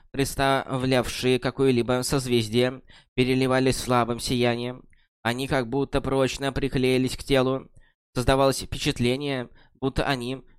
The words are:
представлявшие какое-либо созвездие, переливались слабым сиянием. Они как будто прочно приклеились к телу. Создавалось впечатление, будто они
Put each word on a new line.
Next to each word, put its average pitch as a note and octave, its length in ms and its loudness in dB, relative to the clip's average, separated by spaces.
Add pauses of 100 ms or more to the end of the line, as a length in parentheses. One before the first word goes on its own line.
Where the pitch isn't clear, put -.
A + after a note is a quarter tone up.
(100)
представлявшие C3 1300 0
какое-либо B2+ 640 2
созвездие, B2 800 0 (320)
переливались C3 640 2
слабым A#2+ 400 0
сиянием. A#2+ 640 -2 (400)
Они B2 240 -4
как C3 220 -2
будто C3+ 320 -2
прочно C3+ 520 0
приклеились C3 640 0
к - 60 -12
телу. C3 460 0 (460)
Создавалось C3+ 480 2
впечатление, C3 840 -2 (320)
будто C3+ 240 -2
они B2+ 380 -4 (160)